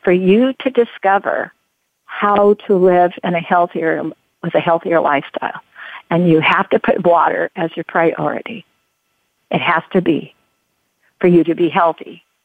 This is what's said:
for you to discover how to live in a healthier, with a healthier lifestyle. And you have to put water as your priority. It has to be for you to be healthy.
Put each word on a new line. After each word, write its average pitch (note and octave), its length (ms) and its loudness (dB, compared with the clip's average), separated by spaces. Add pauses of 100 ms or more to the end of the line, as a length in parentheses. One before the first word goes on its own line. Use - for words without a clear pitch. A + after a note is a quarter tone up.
for F#3 100 2
you G3+ 460 2
to C4+ 100 -4
discover - 840 -2 (540)
how G#3 480 2 (140)
to G3+ 80 2
live F3+ 360 4 (120)
in F3+ 100 -2
a E3+ 80 -4
healthier, E3 640 -2 (400)
with E3+ 120 -4
a D#3+ 60 4
healthier E3 400 0
lifestyle. - 580 -4 (500)
And F3 200 2
you D#3+ 100 6
have E3 300 0
to A3+ 100 0
put G#3 260 -2
water E3+ 500 2
as E3 200 -6
your E3 100 -10
priority. D#3+ 800 -4 (840)
It D#3+ 80 -2
has E3 320 -2
to F#3 100 2
be D#3 320 -2 (840)
for F#3 80 2
you E3+ 160 6
to E3 120 -2
be E3+ 120 0
healthy. E3+ 560 -4 (220)